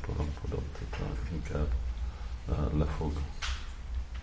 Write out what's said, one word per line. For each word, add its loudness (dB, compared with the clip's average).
Parampadattata 0
inkább, 2
á, 4
le 6
fog, 2